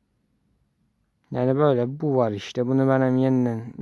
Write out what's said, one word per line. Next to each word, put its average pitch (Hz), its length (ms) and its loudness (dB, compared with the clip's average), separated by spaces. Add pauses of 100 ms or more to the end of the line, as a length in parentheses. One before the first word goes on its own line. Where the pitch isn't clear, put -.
(1300)
Yani 131 260 0
böyle 139 440 0
bu 147 160 0
var 117 160 2
işte. 120 340 -6
Bunu 135 220 2
ben 131 120 2
hem 131 160 2
yeniden 123 640 0